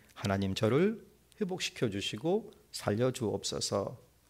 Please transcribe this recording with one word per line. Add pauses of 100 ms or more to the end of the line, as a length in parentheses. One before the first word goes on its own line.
(160)
하나님
저를 (340)
회복시켜
주시고 (220)
살려주옵소서." (280)